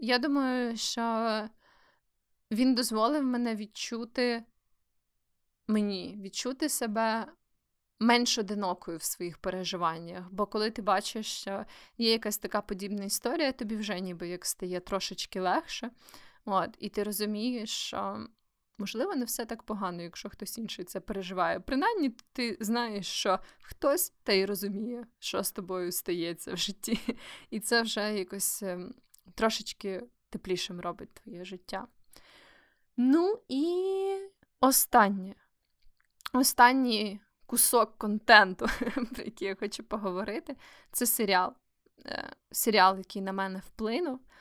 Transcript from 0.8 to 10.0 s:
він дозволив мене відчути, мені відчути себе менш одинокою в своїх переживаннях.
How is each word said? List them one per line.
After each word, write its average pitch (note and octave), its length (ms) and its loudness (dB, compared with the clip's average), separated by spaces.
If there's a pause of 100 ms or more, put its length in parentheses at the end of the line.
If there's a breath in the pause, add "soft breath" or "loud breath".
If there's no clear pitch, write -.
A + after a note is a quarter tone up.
він B3+ 240 4
дозволив A#3 480 2
мене A#3+ 320 0
відчути, A#3 880 -4 (1200)
мені G3+ 540 -2
відчути B3+ 480 -4
себе A3 580 -2 (720)
менш A#3+ 380 4
одинокою F#3 600 -4
в - 60 -10
своїх - 340 -6
переживаннях. F3+ 920 -4